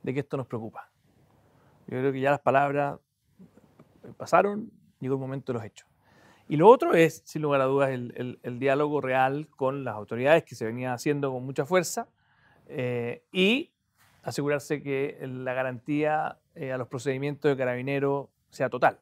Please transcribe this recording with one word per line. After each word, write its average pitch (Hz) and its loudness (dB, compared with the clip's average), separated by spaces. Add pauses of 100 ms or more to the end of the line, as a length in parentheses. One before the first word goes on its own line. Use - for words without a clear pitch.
de 131 -6
que 143 -2
esto - -8
nos 127 -6
preocupa. - -12 (960)
Yo 127 -8
creo 135 0
que 131 -6
ya 135 2
las 143 2
palabras 143 2 (1160)
pasaron, 202 2 (300)
llegó 131 -4
el 135 -4
momento 131 -8
de 117 -2
los 110 -8
hechos. - -20 (600)
Y 156 -2
lo 170 8
otro 269 8
es, 165 4
sin 156 -8
lugar 143 2
a 131 4
dudas, 135 2
el, 123 -6
el, 123 -8
el 123 -8
diálogo 139 2
real 131 0
con 135 -4
las 113 -6
autoridades 127 2
que - -20
se 120 -8
venía 123 -6
haciendo 139 -2
con 127 -8
mucha 139 -6
fuerza, 185 -2 (580)
eh, 123 -6
y 202 0 (500)
asegurarse 143 -4
que 139 -4
la 127 -8
garantía, 147 -2 (180)
eh, 135 -8
a 127 -4
los 123 -6
procedimientos 139 -2
de 135 2
Carabineros 135 -2 (200)
sea 131 -4
total. 127 2